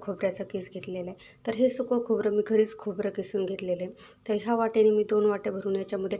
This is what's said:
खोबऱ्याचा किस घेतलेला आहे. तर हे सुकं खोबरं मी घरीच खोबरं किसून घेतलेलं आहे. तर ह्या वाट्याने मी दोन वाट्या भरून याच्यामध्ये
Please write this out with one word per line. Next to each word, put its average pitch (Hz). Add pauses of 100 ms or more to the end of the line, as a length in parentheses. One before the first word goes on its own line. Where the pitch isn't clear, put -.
खोबऱ्याचा 190
किस 185
घेतलेला 180
आहे. -
तर 220
हे 247
सुकं 247
खोबरं 208
मी 208
घरीच 214
खोबरं 202
किसून 190
घेतलेलं 180
आहे. 190 (360)
तर 214
ह्या 208
वाट्याने 226
मी 214
दोन 214
वाट्या 202
भरून 190
याच्यामध्ये 190